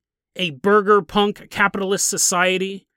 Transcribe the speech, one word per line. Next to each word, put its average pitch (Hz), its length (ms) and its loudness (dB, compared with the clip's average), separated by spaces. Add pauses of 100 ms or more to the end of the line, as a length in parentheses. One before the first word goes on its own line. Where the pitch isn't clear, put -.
(360)
a 180 160 -4
burger 202 500 2
punk 208 480 -2
capitalist 196 580 -2
society 185 880 -2